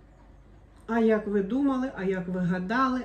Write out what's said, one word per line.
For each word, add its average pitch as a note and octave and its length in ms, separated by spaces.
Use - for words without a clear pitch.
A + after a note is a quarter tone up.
А A#3 120
як G#3+ 280
ви G3+ 140
думали, C4 540
а G3 80
як F#3 240
ви F#3 120
гадали, G#3 640